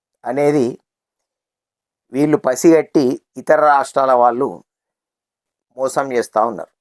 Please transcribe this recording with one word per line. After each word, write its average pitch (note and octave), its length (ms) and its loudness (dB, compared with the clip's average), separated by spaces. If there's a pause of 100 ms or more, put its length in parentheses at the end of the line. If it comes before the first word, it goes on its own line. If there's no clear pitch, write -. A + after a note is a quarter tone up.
(300)
అనేది C#3+ 380 0 (1500)
వీళ్ళు D3 300 0
పసిగట్టి D#3 600 2 (360)
ఇతర D3+ 180 2 (140)
రాష్ట్రాల C3+ 380 0 (100)
వాళ్ళు A#2+ 260 2 (1300)
మోసం C3+ 280 -2 (100)
చేస్తా A2+ 240 -2 (100)
ఉన్నారు. E2+ 320 -12